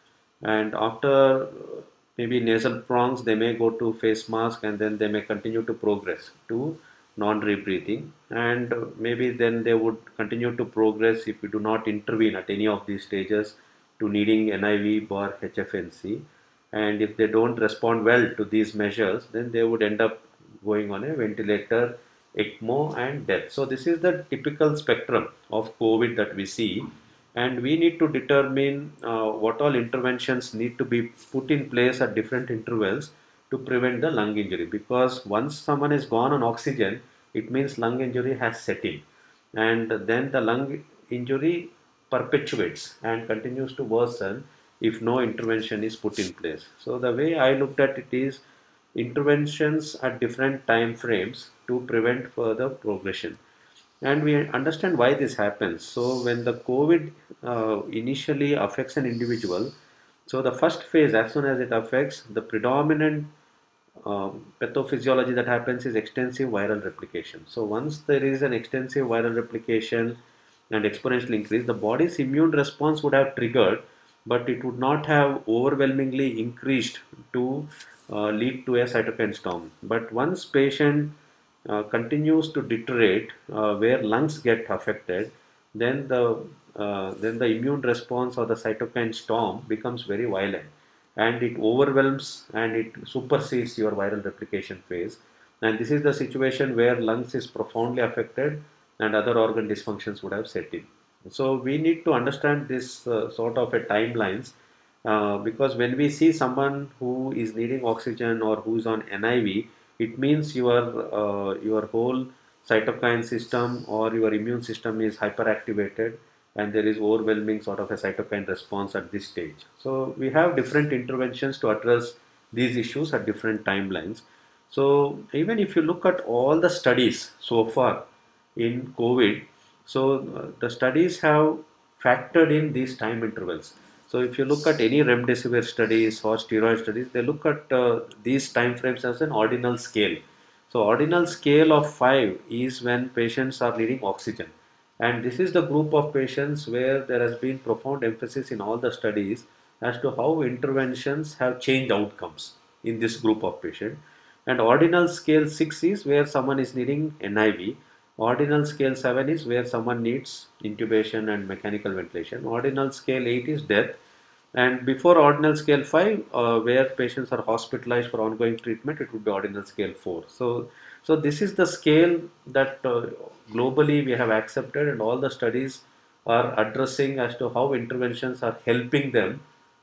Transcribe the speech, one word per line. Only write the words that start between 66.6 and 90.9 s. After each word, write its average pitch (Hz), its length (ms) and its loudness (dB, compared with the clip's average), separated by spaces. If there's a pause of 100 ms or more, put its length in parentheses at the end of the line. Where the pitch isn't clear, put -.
replication. 87 600 -12
So - 160 -8
once 120 360 -4
there 139 260 0
is 135 180 0
an 135 100 0
extensive 131 540 -2
viral 117 300 0
replication 117 800 -2 (540)
and 107 120 2
exponential 123 460 0
increase, 110 340 0
the 120 100 0
body's 123 440 0
immune 147 320 4
response 151 540 0
would 139 100 4
have 135 220 4
triggered, 113 460 4 (440)
but 120 220 0
it 123 160 -2
would 120 160 -6
not 151 260 0
have 143 400 4
overwhelmingly 135 960 2
increased 123 580 -2 (340)
to, 135 360 -2 (420)
uh, 104 200 -2
lead 120 360 -2
to 123 100 2
a 123 80 4
cytokine 113 500 0
storm. 85 360 -6 (100)
But 113 320 -4
once 151 320 -2
patient, 147 680 2 (560)
uh, 107 160 -2
continues 151 680 0
to 139 100 -2
deteriorate, 117 680 2 (220)
uh, 107 240 0
where 117 260 4
lungs 123 360 0
get 113 300 0
affected, 101 640 -4 (440)
then 131 340 -2
the, 120 360 0 (320)
uh, 98 380 -6
then 113 240 -4
the 120 80 0
immune 123 340 0
response 123 560 -2
or 117 100 -2
the 113 80 -2
cytokine 113 600 -4
storm 113 520 -2
becomes 120 360 -6
very 101 240 -4
violent, 98 400 -4 (500)